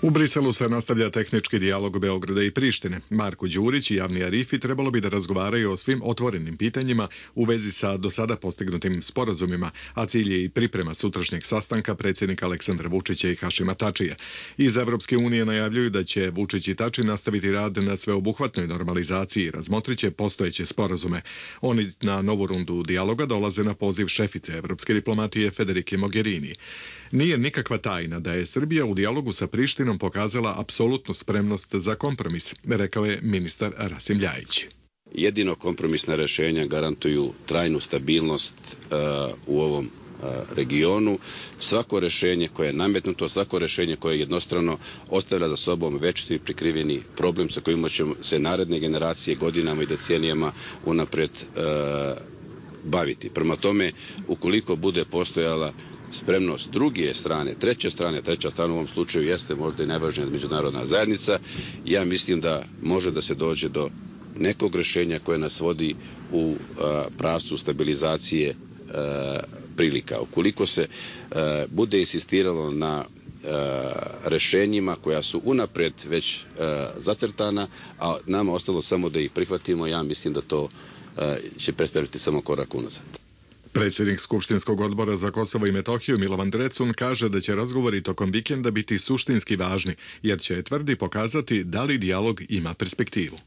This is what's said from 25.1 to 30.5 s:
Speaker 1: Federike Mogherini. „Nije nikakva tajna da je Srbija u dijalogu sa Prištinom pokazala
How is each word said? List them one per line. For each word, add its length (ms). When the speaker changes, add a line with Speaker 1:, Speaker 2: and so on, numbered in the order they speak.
Speaker 1:
Federike 460
Mogherini. 580
„Nije 280
nikakva 400
tajna 420
da 120
je 140
Srbija 380
u 100
dijalogu 380
sa 140
Prištinom 520
pokazala 600